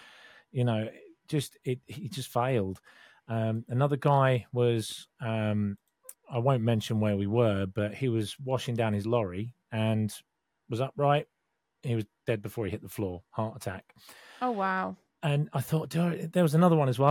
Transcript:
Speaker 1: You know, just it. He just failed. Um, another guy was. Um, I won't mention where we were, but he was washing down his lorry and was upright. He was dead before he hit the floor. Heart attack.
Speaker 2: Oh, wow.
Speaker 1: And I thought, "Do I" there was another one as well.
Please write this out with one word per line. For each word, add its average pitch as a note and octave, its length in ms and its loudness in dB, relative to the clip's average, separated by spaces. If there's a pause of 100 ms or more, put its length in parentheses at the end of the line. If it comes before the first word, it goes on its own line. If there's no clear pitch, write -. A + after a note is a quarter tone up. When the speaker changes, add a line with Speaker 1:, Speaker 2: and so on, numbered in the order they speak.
(520)
Speaker 1:
You B2+ 120 0
know, A2 260 0 (380)
just - 360 -4
it. B2+ 220 -4
He - 240 -12
just B2 200 -10
failed. A#2 520 0 (460)
Um, A2+ 420 -2
another C#3 260 0
guy C3 560 2
was. A#2+ 560 0 (140)
Um, G#2+ 560 -2 (500)
I B2 120 -4
won't B2 240 2
mention A2+ 360 0
where G#2+ 160 2
we G2 120 0
were, G#2 400 2
but G#2 260 -4
he C3 160 -2
was A2 340 -2
washing B2+ 300 -2
down A2+ 200 0
his G2+ 120 -2
lorry A2+ 480 -2 (180)
and A2 400 0 (560)
was A2+ 140 -4
upright. C#3+ 460 0 (560)
He B2 100 -2
was A2 120 -2 (200)
dead A2+ 160 0
before G#2+ 240 -6
he F2+ 60 -4
hit G#2 100 -6
the G2 80 -16
floor. F2+ 400 -6
Heart A2 280 -6
attack. - 360 -10 (480)
Speaker 2:
Oh, B3 100 -2
wow. F#3+ 440 -2 (280)
Speaker 1:
And D3 280 0
I C#3 100 0
thought, D#3 280 -2
"Do E3 120 0
I" E3+ 300 -2
there F3+ 120 4
was D3+ 100 4
another E3 220 8
one C#3 140 4
as A#2+ 100 0
well. C#3 120 8